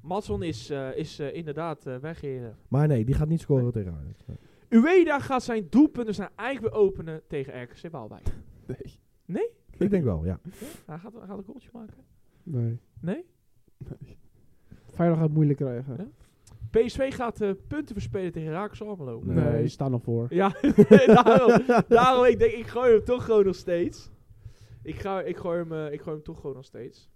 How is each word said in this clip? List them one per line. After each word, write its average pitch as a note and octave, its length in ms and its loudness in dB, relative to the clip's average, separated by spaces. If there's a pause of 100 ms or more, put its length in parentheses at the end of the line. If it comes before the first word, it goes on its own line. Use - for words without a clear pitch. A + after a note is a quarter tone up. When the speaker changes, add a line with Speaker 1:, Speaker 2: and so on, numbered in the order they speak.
Speaker 1:
Maatson D#3+ 420 -6
is, - 260 -8
eh, C#3 180 -6 (100)
is, D#3 220 -8
eh, C#3 160 -8
inderdaad, D#3 500 -8
eh, C3 100 -10
weg, D#3 260 -12
heren. B2+ 340 -10 (120)
Speaker 2:
Maar D3 200 2
nee, B2 180 2
die C3+ 100 0
gaat D3+ 120 0
niet D#3+ 140 0
scoren C3 220 2
Speaker 1:
Nee. A#2+ 80 -2
Speaker 2:
tegen G2 220 -6 (100)
Ajax. F2+ 220 -16
Nee. - 120 -16 (320)
Speaker 1:
Ueda D4+ 500 4
gaat B3+ 240 -4
zijn A3 260 -4
doelpunten A#3 460 2
zijn G3 200 -10
eigen A#3+ 280 -8
weer G#3+ 100 -4
openen F3 540 0
tegen C3+ 360 -10
R - 40 -14
K - 40 -20 (100)
C E3+ 100 -14
Waalwijk. A2 360 -10 (380)
Speaker 3:
Nee. - 340 -14 (260)
Speaker 1:
Nee? E4+ 240 -6 (280)
Speaker 2:
Ik F#3+ 120 0
denk F#3+ 140 0
wel, E2+ 220 -2
ja. F#2 180 -4
Speaker 1:
Ja? F3 60 -16 (360)
Hij D#3 120 -16
gaat, G3+ 160 -20
hij A3 140 -20
gaat F#3+ 100 -16
een G3+ 60 -16
goaltje A3 300 -20
maken. A3 240 -20 (460)
Speaker 4:
Nee. A#2+ 360 -6 (220)
Speaker 1:
Nee? A#3 240 -8 (520)
Speaker 3:
Nee. - 400 -18 (760)
Speaker 4:
Feyenoord E3+ 260 0
gaat D#3+ 80 2
het D3+ 100 0
moeilijk D3 220 2
krijgen. C3 380 -6
Speaker 1:
Ja? G#3 100 -10 (720)
P A#3+ 80 0
S - 60 -14
V C4+ 200 -4
gaat, A#3 260 -6
eh, G3+ 80 -2 (180)
punten D4 280 -8
verspelen F#3+ 360 -8
tegen D#3 200 -8
Raakles G3+ 320 -8
Almelo. D3+ 400 -12
Speaker 2:
Nee. F#2 120 -2
Speaker 4:
Nee, D#3+ 160 2
Speaker 3:
Nee. - 80 0
Speaker 4:
die D3+ 100 0
staan C3+ 240 -4
al A#2+ 60 -2
voor. A#2 300 -4
Speaker 1:
Ja, F#3+ 220 0 (320)
<laughs> A3 400 10
daarom, A#3+ 380 6 (260)
daarom, B3 380 6
ik A#3+ 140 4
denk, A3+ 120 4
ik A#3 160 -10
gooi B3 240 2
hem G#3+ 120 6
toch B3 220 -2
gewoon G#3+ 200 4
nog F#3 100 -2
steeds. - 540 -6 (720)
Ik D#3 120 -12
ga, G3 260 -6
ik F3 160 -8
gooi F3 200 -6
hem, E3 140 -8
eh, D#3 220 -8
ik D3+ 80 -12
gooi D#3 140 -10
hem D3+ 100 -14
toch E3 140 -16
gewoon C#3 160 -12
nog B2+ 100 -18
steeds. - 500 -18